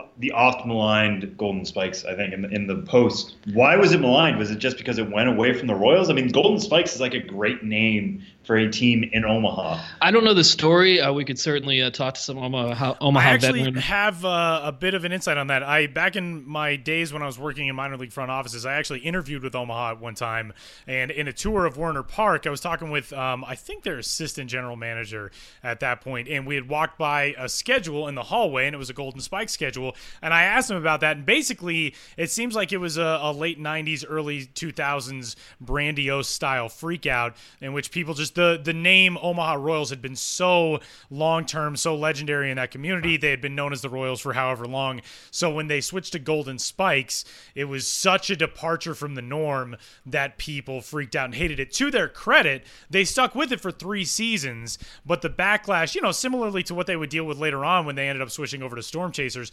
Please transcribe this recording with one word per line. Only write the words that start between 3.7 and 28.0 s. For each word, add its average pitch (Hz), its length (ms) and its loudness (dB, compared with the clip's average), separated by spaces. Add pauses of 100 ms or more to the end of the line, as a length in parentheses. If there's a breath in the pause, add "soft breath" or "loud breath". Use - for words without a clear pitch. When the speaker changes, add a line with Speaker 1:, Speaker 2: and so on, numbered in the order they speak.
Speaker 1:
was 185 160 8
it 170 60 6
maligned? 139 380 6
Was 107 140 0
it 107 80 -4
just 123 180 0
because 120 220 -2
it 107 100 0
went 107 180 4
away 120 260 4
from 123 140 -2
the 110 60 4
Royals? 156 380 6
I - 20 4
mean, 131 140 2
Golden 202 320 6
Spikes - 340 2
is, - 80 -4
like, 127 140 -2
a 123 40 -2
great 104 440 -2
name 107 580 0 (220 loud breath)
for 113 120 2
a 110 140 4
team 117 420 4
in 113 140 0
Omaha. 95 560 0 (200 loud breath)
Speaker 2:
I 170 100 4
don't 226 120 6
know 214 120 8
the 175 80 8
story. 175 580 6
Uh, 139 100 4
we 143 140 0
could 135 140 -4
certainly, 139 420 2
uh, 127 80 2
talk 131 240 -2
to - 80 -10
some 135 160 -6
Omaha, 127 640 -2
Omaha 139 260 8
Speaker 3:
I - 60 8
actually 127 300 4
Speaker 2:
veteran. 131 180 0
Speaker 3:
have, 202 420 0
uh, 170 400 2
a 151 80 -4
bit 170 220 -2
of 185 100 -2
an 175 80 -2
insight 175 260 -2
on 139 100 -2
that. 135 160 2
I, 147 240 2
back 165 280 0
in 170 320 -6
my 147 280 -2
days 156 360 -2
when 151 120 -6
I - 20 -4
was 131 140 -8
working 143 280 -6
in 135 80 -2
minor 135 220 -6
league 127 160 -10
front 131 160 -6
offices, 123 360 -6
I 135 100 -2
actually 147 240 -2
interviewed 147 420 -4
with 127 140 -6
Omaha 120 380 -4
at 113 60 -16
one 117 140 -10
time. 113 400 -6 (340 loud breath)
And 127 220 -2
in 151 180 -4
a 131 60 -8
tour 202 320 0
of 131 100 -2
Werner 151 280 -4
Park, 196 420 0
I 156 60 -2
was 143 100 -6
talking 165 300 -4
with, 143 200 -4
um, 131 340 -2
I 131 100 -10
think 415 280 -14
their 165 140 -4
assistant 135 520 -6
general 123 280 -6
manager 113 540 -8 (320 loud breath)
at 117 180 -6
that 123 200 -2
point, 123 280 -8
and 143 160 -4
we 143 100 -4
had 131 140 -4
walked 156 280 0
by 143 400 0
a 127 120 -6
schedule 160 580 -2